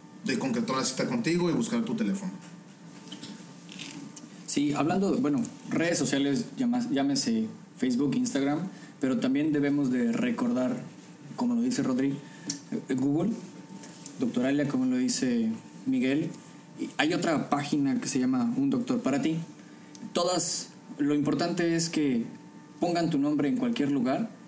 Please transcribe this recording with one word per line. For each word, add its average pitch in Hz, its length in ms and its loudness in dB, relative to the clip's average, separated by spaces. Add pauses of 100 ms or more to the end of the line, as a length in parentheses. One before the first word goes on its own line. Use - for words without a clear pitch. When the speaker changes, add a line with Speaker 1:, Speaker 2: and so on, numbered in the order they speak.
(260)
Speaker 1:
de 123 140 0
concretar 233 360 0
una 131 100 0
cita - 220 0
contigo 165 420 2
y 156 40 2
buscar 117 300 0
tu - 120 -2
teléfono. 98 360 0 (2250)
Speaker 2:
Sí, 143 280 2
hablando, 165 440 2
bueno, 135 260 2 (260)
redes 160 280 4
sociales, 139 480 2 (100)
llama-, 123 360 2
llámese 131 560 2 (300)
Facebook, 127 380 2
Instagram, 139 440 2 (420)
pero 131 160 2
también 139 340 2
debemos 143 400 2
de 120 200 2
recordar, 120 720 0 (520)
como 123 200 2
lo 117 60 2
dice 123 200 2
Rodri, 131 320 2 (760)
eh, 135 60 0
Google, 143 360 2 (880)
Doctor 123 260 0
Alia, 143 220 2
como 131 180 2
lo 127 120 2
dice... 120 520 2 (380)
Miguel. 135 420 2 (500)
Y - 180 -4
hay 156 180 2
otra 156 340 0
página 143 500 2
que - 80 -2
se 135 120 2
llama 127 360 2
Un 139 140 2
Doctor 131 320 0
Para 135 220 0
Ti. 160 140 0 (760)
Todas, 180 560 0 (300)
lo 147 160 4
importante 165 600 2
es 165 140 2
que 135 340 2 (560)
pongan 170 300 2
tu 156 80 2
nombre 147 320 2
en 127 80 2
cualquier 123 340 2
lugar, 143 380 2 (180)